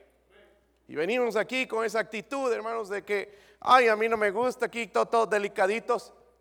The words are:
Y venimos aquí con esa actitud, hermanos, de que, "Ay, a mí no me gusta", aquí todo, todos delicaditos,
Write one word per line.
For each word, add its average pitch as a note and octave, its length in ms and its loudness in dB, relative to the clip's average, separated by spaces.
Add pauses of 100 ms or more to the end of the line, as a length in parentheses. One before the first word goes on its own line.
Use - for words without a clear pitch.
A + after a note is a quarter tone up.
(880)
Y B2 60 -16
venimos A3 420 -2
aquí A#3+ 300 -2
con A3+ 180 -4
esa G#3+ 140 -4
actitud, A#3 540 -4
hermanos, A3 360 -6
de G3+ 160 -8
que, - 340 -6 (220)
"Ay, A#3+ 280 6
a G#3+ 80 4
mí A3 120 0
no A3+ 80 0
me G#3 140 2
gusta", A#3 360 -2
aquí A#3 200 -6
todo, A3 200 0
todos A3+ 240 2
delicaditos, G#3 840 0 (280)